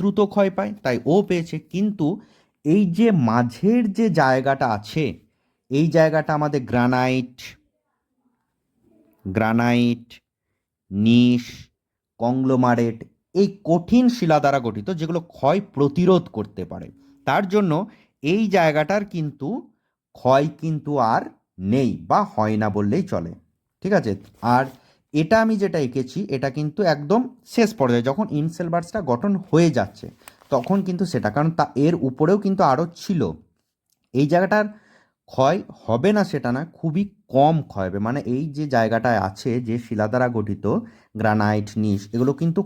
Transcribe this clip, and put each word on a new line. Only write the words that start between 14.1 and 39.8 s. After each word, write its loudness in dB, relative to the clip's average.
শিলা 2
দ্বারা 2
গঠিত, -8
যেগুলো -4
ক্ষয় 0
প্রতিরোধ 2
করতে -8
পারে। -14
তার 2
জন্য 2
এই 0
জায়গাটার 2
কিন্তু -6
ক্ষয় 2
কিন্তু -6
আর 0
নেই 2
বা 2
হয় 0
না 0
বললেই 0
চলে, -4
ঠিক -4
আছে? -2
আর 2
এটা 2
আমি 0
যেটা -2
এঁকেছি, -6
এটা -2
কিন্তু -4
একদম 0
শেষ 2
পর্যায়ে, 2
যখন -2
ইনসেল -4
বার্জটা -4
গঠন 0
হয়ে 4
যাচ্ছে, -4
তখন 0
কিন্তু -4
সেটা, 0
কারণ 2
তা, 2
এর 2
উপরেও 2
কিন্তু 0
আরও 0
ছিল। -2
এই 2
জায়গাটার 2
ক্ষয় 2
হবে 0
না 2
সেটা -4
না, -6
খুবই -2
কম 4
ক্ষয় -4
হবে। -6
মানে -4
এই -4
যে -4
জায়গাটায় 2
আছে, -6
যে -2